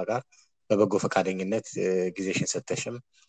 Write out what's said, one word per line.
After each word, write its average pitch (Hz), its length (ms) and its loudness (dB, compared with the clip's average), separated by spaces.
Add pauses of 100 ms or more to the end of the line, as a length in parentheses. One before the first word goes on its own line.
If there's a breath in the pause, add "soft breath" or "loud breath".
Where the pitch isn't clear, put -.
ጋር 113 160 0 (500 soft breath)
በበጎ 101 280 4
ፈቃደኝነት፣ 95 680 0 (100)
እ፣ 98 100 0 (240)
ጊዜሽን 92 380 -2
ሰተሽም - 480 -4 (320 soft breath)